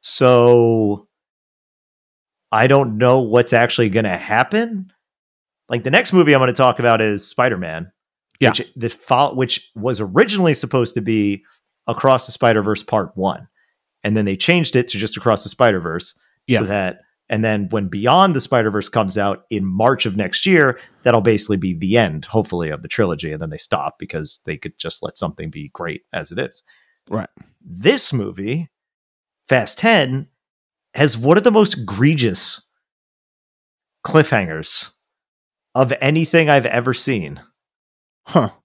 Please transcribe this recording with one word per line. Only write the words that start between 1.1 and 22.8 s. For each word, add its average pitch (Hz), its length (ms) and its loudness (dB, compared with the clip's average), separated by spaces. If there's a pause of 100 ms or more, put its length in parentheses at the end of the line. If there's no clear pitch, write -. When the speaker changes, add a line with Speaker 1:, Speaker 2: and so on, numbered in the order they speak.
Speaker 1:
I 113 160 4
don't 131 300 2
know 123 240 4
what's 120 320 0
actually 117 360 2
gonna 101 280 -2
happen. 190 760 -2 (800)
Like, 120 140 -4
the 131 80 -2
next 196 220 2
movie 160 200 6
I'm 135 80 4
gonna 127 120 0
talk 127 260 2
about 117 220 2
is 104 260 -2
Spider-Man, 90 640 -4 (480)
Speaker 2:
Yeah. 123 100 4
Speaker 1:
which 120 120 -4 (140)
the 117 140 -6
fo-, - 440 0
which 127 420 -4
was 113 240 -4
originally 170 540 2
supposed 123 420 -2
to 120 60 -4
be 101 420 -2 (440)
Across 127 400 2
the - 40 -10
Spider-Verse 107 520 0
Part 98 340 -2
One, 92 300 -4 (560)
and 107 120 -2
then 107 100 0
they 98 120 -2
changed 170 380 0
it 123 140 2
to 104 100 -8
just 107 180 -6
Across 107 260 0
the - 60 -6
Spider-Verse, 87 640 0 (340)
Speaker 2:
Yeah. 120 120 2
Speaker 1:
so 104 60 -2
that, 95 340 -4 (300)
and 110 140 -2
then 107 260 -2
when 101 180 -4
Beyond 143 480 2
the 135 60 0
Spider-Verse 107 480 0
comes 101 280 -2
out 98 320 -4
in 98 160 -4
March 107 400 0
of 98 100 -4
next 101 300 -4
year, 151 340 2 (240)
that'll 117 180 4
basically 104 360 0
be 92 160 -4
the 95 240 0
end, 78 280 -2
hopefully, 87 440 -4
of 73 140 -10